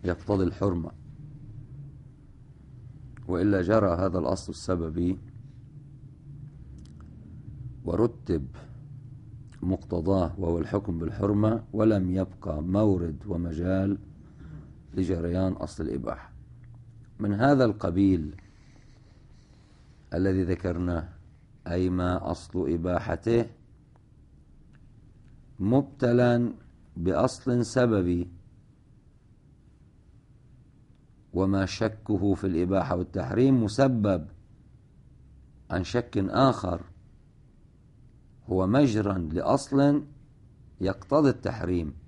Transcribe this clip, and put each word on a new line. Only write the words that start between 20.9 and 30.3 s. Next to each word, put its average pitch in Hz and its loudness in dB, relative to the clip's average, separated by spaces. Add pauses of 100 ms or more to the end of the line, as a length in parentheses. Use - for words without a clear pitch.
أي 90 0
ما 90 0
أصل 85 -2
إباحته 87 0 (2250)
مبتلى 120 4 (440)
بأصل 113 2
سببي، 98 2 (3000)